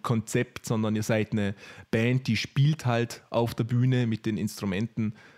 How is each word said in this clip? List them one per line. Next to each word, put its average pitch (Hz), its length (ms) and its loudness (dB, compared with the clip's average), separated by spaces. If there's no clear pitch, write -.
Konzept, - 640 -2
sondern 110 280 0
ihr 107 80 0
seid 110 280 0
eine 101 240 0
Band, 123 380 2
die 113 100 2
spielt 147 480 0
halt 117 460 -2
auf 117 240 0
der 120 80 0
Bühne 123 420 2
mit 110 220 -2
den 107 100 0
Instrumenten, 104 800 -2